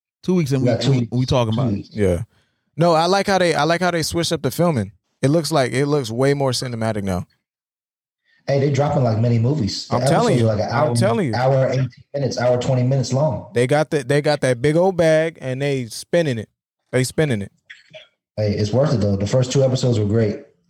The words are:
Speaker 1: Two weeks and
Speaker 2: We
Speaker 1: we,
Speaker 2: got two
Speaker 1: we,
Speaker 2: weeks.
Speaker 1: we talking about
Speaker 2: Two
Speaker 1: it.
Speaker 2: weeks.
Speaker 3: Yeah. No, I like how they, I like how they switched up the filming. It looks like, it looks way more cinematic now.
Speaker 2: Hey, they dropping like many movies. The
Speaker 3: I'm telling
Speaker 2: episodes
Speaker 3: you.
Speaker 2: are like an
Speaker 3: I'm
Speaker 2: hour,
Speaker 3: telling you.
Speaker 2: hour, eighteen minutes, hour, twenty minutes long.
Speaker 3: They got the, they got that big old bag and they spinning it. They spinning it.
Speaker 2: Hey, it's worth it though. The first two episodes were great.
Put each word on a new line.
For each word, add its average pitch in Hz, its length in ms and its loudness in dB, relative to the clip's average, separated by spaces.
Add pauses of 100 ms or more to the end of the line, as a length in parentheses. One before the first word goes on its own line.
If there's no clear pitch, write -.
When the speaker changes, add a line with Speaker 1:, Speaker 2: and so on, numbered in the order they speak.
(220)
Speaker 1:
Two 180 120 -2
weeks 156 180 0
and 135 100 0
Speaker 2:
We 131 60 2
Speaker 1:
we, 117 60 2
Speaker 2:
got 110 80 -4
two 127 100 2
Speaker 1:
we, 127 80 2
Speaker 2:
weeks. 117 160 -4
Speaker 1:
we 127 100 0
talking 120 280 0
about 135 100 0
Speaker 2:
Two 123 60 0
Speaker 1:
it. - 80 0
Speaker 2:
weeks. - 140 -14
Speaker 3:
Yeah. 95 300 0 (540)
No, 170 160 2
I 160 140 2
like 196 200 0
how 190 120 2
they, 175 160 2
I 147 100 0
like 165 160 0
how 180 100 0
they 170 120 -2
switched 165 300 -4
up 156 100 -4
the 127 100 -2
filming. 139 400 0 (280)
It 135 100 2
looks 156 200 0
like, 135 220 0
it 135 140 0
looks 143 240 -2
way 131 240 0
more 139 180 0
cinematic 113 500 -4
now. 90 240 -4 (1200)
Speaker 2:
Hey, 139 140 0
they 147 120 2
dropping 143 320 2
like 110 140 0
many 117 200 2
movies. 120 500 -2
The 117 80 -2
Speaker 3:
I'm 123 100 0
telling 190 280 2
Speaker 2:
episodes 127 60 2
Speaker 3:
you. 113 80 2
Speaker 2:
are 110 80 0
like 95 80 -2
an - 100 -6
Speaker 3:
I'm 147 140 0
Speaker 2:
hour, 120 80 -2
Speaker 3:
telling 202 320 0
you. 110 60 -2
Speaker 2:
hour, 131 360 2
eighteen 131 180 -2 (260)
minutes, 135 240 -4
hour, 123 200 2
twenty 123 240 0
minutes 131 300 0
long. 127 400 -2
Speaker 3:
They 123 140 0
got 147 240 0
the, 147 140 -2
they 143 180 0
got 147 180 0
that 127 220 0
big 151 120 2
old 180 220 2
bag 160 460 2
and 131 180 -6
they 139 260 -2
spinning 139 520 -2
it. 101 100 -10 (420)
They 131 140 2
spinning 127 380 -2
it. 95 100 -12 (840)
Speaker 2:
Hey, 107 140 0
it's 101 200 -2
worth 135 220 2
it 110 80 0
though. 101 140 0
The 98 100 -2
first 127 260 0
two 139 100 2
episodes 123 360 0
were 107 80 0
great. 107 380 0 (260)